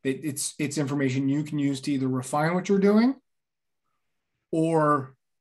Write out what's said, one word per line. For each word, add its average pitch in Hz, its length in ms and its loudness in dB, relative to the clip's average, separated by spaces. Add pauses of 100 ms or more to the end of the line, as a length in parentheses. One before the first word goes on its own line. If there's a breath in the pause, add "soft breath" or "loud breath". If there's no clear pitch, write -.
It, 135 220 -4
it's, - 340 -6
it's 147 200 -4
information 139 500 0
you 143 160 0
can 151 140 -6
use 139 240 -2
to 147 100 -4
either 131 160 -2
refine 147 460 -2
what 180 140 -4
you're 202 100 4
doing, 214 380 4 (1300)
or, 156 640 2 (260)